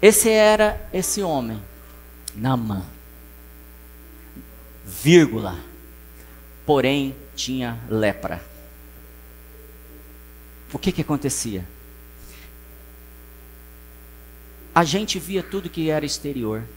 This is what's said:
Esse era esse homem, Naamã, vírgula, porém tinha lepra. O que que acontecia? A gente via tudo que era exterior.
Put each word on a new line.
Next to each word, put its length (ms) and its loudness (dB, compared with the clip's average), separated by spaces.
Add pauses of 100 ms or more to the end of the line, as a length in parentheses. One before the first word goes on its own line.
Esse 260 8
era 500 4 (140)
esse 300 -4
homem, 360 -2 (760)
Naamã, 480 -2 (2000)
vírgula, 720 6 (1080)
porém 500 2 (180)
tinha 440 -6 (100)
lepra. 540 -2 (2250)
O 60 -6
que 140 0
que 100 -2
acontecia? 640 -4 (3000)
A 120 6
gente 340 -2
via 240 -6
tudo 260 -8
que 220 -2
era 160 0
exterior. 560 -4 (140)